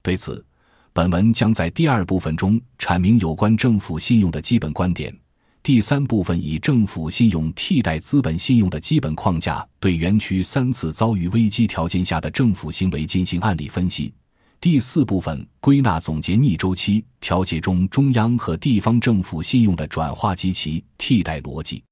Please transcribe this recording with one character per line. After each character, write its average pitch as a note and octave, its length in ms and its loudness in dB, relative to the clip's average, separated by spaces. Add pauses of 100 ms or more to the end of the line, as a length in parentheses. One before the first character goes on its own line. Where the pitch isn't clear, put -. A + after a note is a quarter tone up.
对 F#2 140 -2
此， - 280 -10 (500)
本 E2+ 160 2
文 G2+ 240 4
将 A2+ 200 2
在 F2 180 -2
第 D#3+ 160 0
二 A2 180 0
部 F#2 140 0
分 D#2 160 -4
中 G#2 240 0 (200)
阐 F2+ 200 -2
明 G#2+ 200 4
有 D#2+ 160 -2
关 A2 220 2
政 A2+ 220 2
府 D#2 200 -6
信 A#2 200 2
用 F2+ 120 2
的 D#2 100 -6
基 A#2 160 0
本 D#2 160 -2
观 F2+ 200 0
点。 - 220 -8 (460)
第 C3 180 4
三 C#3+ 260 0
部 A2 160 0
分 E2+ 200 -2
以 D#2 180 -4
政 A#2+ 260 2
府 D#2+ 240 -6
信 A2+ 200 4
用 D#2+ 240 -2
替 - 280 0
代 E2 160 -2
资 C#3 240 0
本 D#2+ 160 -2
信 B2+ 200 2
用 G2 120 4
的 D#2 100 -4
基 D#3 200 0
本 D2+ 160 -4
框 F2 240 0
架， D2+ 260 -4 (140)
对 F#2 160 2
园 F2+ 240 2
区 F#2+ 240 -2
三 C3 280 -2
次 D#2+ 200 -4
遭 A2+ 240 0
遇 F2 140 -2
危 A2 200 2
机 A#2 160 0
条 E2 220 -4
件 F#2 160 -2
下 E2 160 -2
的 D#2+ 100 -6
政 A#2+ 240 2
府 D#2 160 -6
行 F#2 220 -2
为 D#2 140 -4
进 F#2 200 0
行 F2 140 -4
案 G2 180 0
例 D2 120 -8
分 F2+ 200 -2
析。 C2+ 240 -6 (460)
第 D3+ 200 4
四 - 240 0
部 F#2+ 160 0
分 D#2+ 260 -6 (160)
归 C#3 200 4
纳 F#2 180 2
总 D#2 220 -4
结 F2+ 140 -2
逆 B2 200 4
周 F#2 200 -2
期 G#2 280 0 (160)
调 F#2 240 0
节 E2 160 -4
中 F#2 300 0
中 C#3 240 2
央 A#2 240 2
和 E2+ 200 -4
地 A#2+ 220 2
方 A2+ 200 2
政 G#2+ 240 2
府 D#2+ 180 -8
信 B2 220 2
用 F#2+ 120 4
的 D#2 120 -6
转 D#2 260 -4
化 G2 220 -2
及 F#2 180 -2
其 D#2 300 -6 (140)
替 A#2 260 2
代 D#2 180 -6
逻 C#2 220 -10
辑。 - 180 -10 (100)